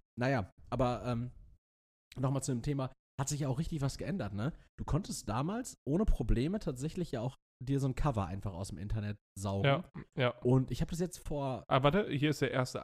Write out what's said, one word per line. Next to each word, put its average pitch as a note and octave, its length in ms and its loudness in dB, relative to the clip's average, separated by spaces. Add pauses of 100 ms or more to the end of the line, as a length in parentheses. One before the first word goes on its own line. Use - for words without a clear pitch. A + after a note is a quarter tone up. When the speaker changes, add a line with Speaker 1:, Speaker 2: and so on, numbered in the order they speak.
(180)
Speaker 1:
Naja, B2 320 2 (200)
aber, B2 360 0
ähm, B2 240 -2 (880)
nochmal C3+ 240 0
zu C3+ 100 -2
dem A#2 100 -2
Thema, C#3 280 -2 (300)
hat C#3 80 -2
sich D3 120 -2
ja C#3+ 80 0
auch B2+ 100 0
richtig D#3+ 240 -2
was C3+ 160 -2
geändert, B2+ 340 -4
ne? A2 200 -2 (260)
Du G#2+ 60 -6
konntest D3+ 440 -2
damals E3 480 -2 (100)
ohne E3 200 2
Probleme B2+ 520 4
tatsächlich D#3 540 -4
ja A#2+ 80 -4
auch B2+ 160 -2 (260)
dir C3+ 160 0
so C3+ 100 2
ein B2+ 60 0
Cover A2 320 2
einfach F#2+ 280 -6
aus F#2+ 140 -4
dem G2+ 100 -10
Internet G#2 400 -4 (200)
saugen. G2 280 0
Speaker 2:
Ja, C#3 240 2 (280)
ja. B2 120 4 (100)
Speaker 1:
Und B2+ 300 4
ich B2 100 -4
hab D#3+ 80 0
das E3 100 -4
jetzt F3 200 -4
vor C#3 500 -4
Speaker 2:
Ah, C3+ 140 6
warte, D3 280 4
hier D3 200 2
ist - 100 0
der C3 120 2
erste B2+ 320 -2